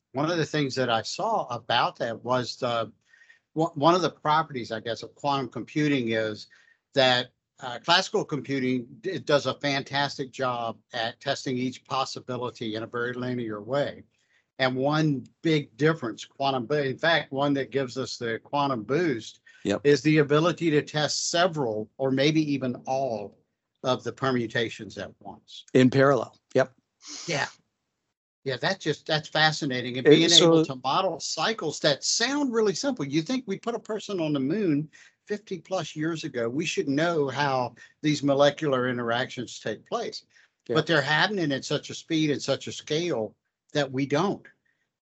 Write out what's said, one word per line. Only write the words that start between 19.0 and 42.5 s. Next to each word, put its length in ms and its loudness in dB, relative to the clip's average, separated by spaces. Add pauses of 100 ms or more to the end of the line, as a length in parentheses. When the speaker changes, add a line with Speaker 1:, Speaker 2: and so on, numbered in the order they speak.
Speaker 2:
Yep. 220 -2
Speaker 1:
is 160 6
the 160 4
ability 540 2
to 100 4
test 480 -2
several 680 0
or 140 0
maybe 300 4 (100)
even 240 -2 (120)
all 500 -4 (460)
of 200 0
the 80 -6
permutations 840 -2
at 220 -10
once. 440 -18 (100)
Speaker 2:
In 160 8
parallel. 480 4 (180)
Yep. 180 2 (540)
Speaker 1:
Yeah. 180 -2 (1000)
Yeah, 140 -6
that's 260 -4
just, 220 -4
that's 240 -2
fascinating. 680 0
And 100 2
Speaker 2:
It, 40 10
Speaker 1:
being 180 8
Speaker 2:
so 160 8
Speaker 1:
able 200 6
to 180 -8
model 360 0
cycles 600 -4
that 220 2
sound 500 -2
really 200 2
simple. 320 -4
You 160 0
think 260 -4
we 100 -4
put 180 -6
a 40 -6
person 400 -6
on 140 0
the 60 0
moon 500 0 (380)
fifty 320 -8
plus 360 -6
years 280 -4
ago, 260 -4
we 160 -4
should 240 -2
know 400 0
how 460 -2 (260)
these 220 0
molecular 680 2
interactions 680 -4
take 280 -8
place. 380 -8 (420)
Speaker 2:
Yeah. 80 -2
Speaker 1:
But 120 2
they're 140 2
happening 500 0
at 120 -4
such 260 -4
a 40 -10
speed 380 -2
and 100 -2
such 260 -4